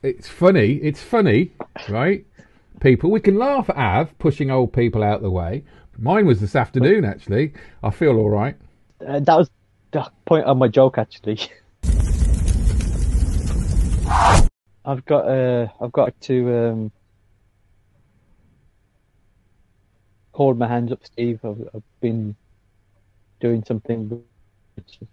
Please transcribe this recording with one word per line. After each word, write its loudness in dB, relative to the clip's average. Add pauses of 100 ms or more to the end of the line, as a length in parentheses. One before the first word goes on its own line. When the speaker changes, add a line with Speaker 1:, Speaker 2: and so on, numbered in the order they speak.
Speaker 1:
It's -6
funny, 4
it's -6
funny, 0 (360)
right? -2 (560)
People, 4
we 2
can 2
laugh -2
at -2
Av -2
pushing -2
old 0
people 0
out -2
the -4
way. -6 (340)
Mine 2
was 4
this -4
afternoon, 0
actually. -4 (300)
I -4
feel 2
all 0
right. -4 (500)
Speaker 2:
Uh, -4
that 4
was 2 (420)
the -6 (160)
point 2
of 2
my 2
joke, 4
actually. -6 (240)
<laughs> -20 (3000)
I've -6
got, 2
uh, 0 (120)
I've -8
got 0
to, 0
um, -4 (3500)
hold 0
my -2
hands -4
up, -12
Steve. -6
I've, -10
I've -16 (180)
been -4 (1040)
doing -2
something -8 (680)
which -20 (140)